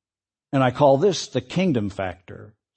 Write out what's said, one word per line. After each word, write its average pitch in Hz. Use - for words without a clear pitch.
And 135
I 127
call 139
this 175
the 120
kingdom 123
factor. 95